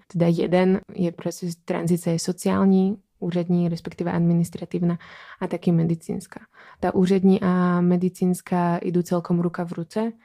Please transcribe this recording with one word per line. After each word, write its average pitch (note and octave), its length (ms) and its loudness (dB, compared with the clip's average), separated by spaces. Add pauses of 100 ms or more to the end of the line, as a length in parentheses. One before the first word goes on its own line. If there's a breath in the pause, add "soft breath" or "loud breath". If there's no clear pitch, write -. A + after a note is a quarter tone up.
(100)
teda E3+ 160 0
jeden, F3+ 540 2 (140)
je E3+ 180 -2
proces E3+ 440 -8
tranzice E3+ 540 -2
je E3 80 0
sociální, F#3+ 800 2 (200)
úřední, F3 500 0
respektive E3+ 440 -6
administrativná E3+ 880 0 (420 loud breath)
a F#3 60 -4
taky F3 260 0
medicínská. - 680 -2 (400 loud breath)
Ta - 140 -2
úřední F#3+ 480 4
a F3+ 380 2
medicínská F3 1040 0
idú F3 200 0
celkom F3 380 -2
ruka F3 240 -4
v E3+ 80 -10
ruce, A3 400 -6 (120)